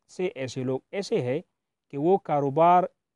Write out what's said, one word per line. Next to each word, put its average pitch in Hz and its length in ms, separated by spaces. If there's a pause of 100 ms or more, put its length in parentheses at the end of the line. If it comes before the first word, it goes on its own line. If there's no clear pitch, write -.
से 185 200
ऐसे 131 360
लोग 131 180 (120)
ऐसे 196 240
हैं 131 220 (520)
कि 143 40
वो 170 220
कारोबार 160 680 (280)